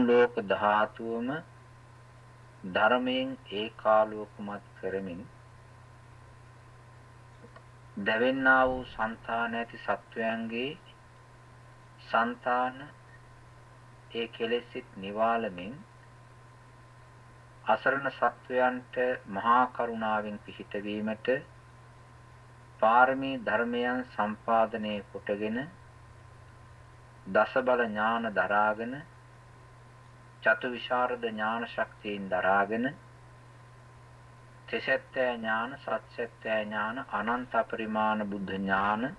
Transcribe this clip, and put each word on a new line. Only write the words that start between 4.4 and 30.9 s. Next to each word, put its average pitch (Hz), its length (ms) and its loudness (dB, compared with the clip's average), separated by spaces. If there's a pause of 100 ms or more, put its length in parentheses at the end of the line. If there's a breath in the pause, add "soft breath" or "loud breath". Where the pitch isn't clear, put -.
කරමින් 95 480 -6 (2750)
දැවෙන්නා 131 680 4
වූ 127 180 -2
සංතාන 117 680 -4
ඇති 117 220 -6
සත්වයන්ගේ 113 920 -4 (1300)
සංතාන 123 760 0 (1400)
ඒ 117 160 -6
කෙලෙසිත 120 680 -6
නිවාලමින් 104 760 -2 (1900)
අසරණ - 480 0
සත්වයන්ට 127 840 0 (320)
මහා 113 380 4
කරුණාවෙන් 110 760 -2
පිහිටවීමට 104 880 -6 (1500)
පාරමී 131 580 4
ධර්මයන් 120 680 0
සම්පාදනය 107 840 0 (120)
කොටගෙන, 107 520 -4 (1700)
දස 107 340 2
බල 127 220 4
ඥාන 113 500 0
දරාගෙන, 107 600 2 (1500)
චතු - 300 2
විශාරද 123 540 0